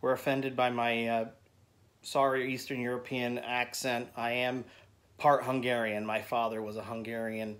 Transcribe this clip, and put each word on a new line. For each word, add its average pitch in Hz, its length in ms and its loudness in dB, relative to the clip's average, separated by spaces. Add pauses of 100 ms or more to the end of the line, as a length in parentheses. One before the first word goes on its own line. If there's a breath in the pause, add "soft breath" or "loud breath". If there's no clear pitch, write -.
were 127 120 4
offended 135 420 0
by 123 140 4
my, 117 380 2
uh, 113 180 2 (760)
sorry 131 520 2
Eastern 131 260 -6
European 123 600 -2
accent, 120 760 -2
I 120 160 -2
am 123 340 0 (520 loud breath)
part 139 260 6
Hungarian. 120 640 0
My 110 160 -2
father 113 400 -2
was 107 160 -6
a 110 60 -8
Hungarian 110 760 -6